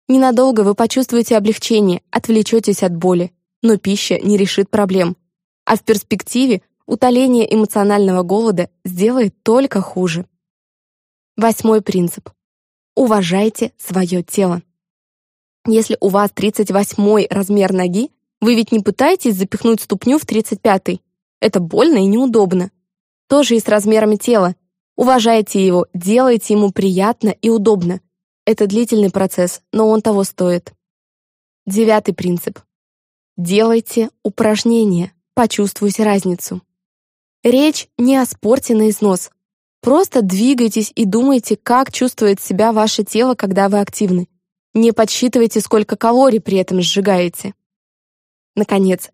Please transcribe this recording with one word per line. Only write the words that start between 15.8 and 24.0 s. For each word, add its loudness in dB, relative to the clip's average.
у 0
вас 0
тридцать -4
восьмой 0
размер 0
ноги, -2
вы 2
ведь 0
не 2
пытаетесь 0
запихнуть -2
ступню -2
в -10
тридцать -4
пятый. 0
Это 0
больно 2
и 2
неудобно. 0
То 4
же 0
и 2
с -8
размерами 2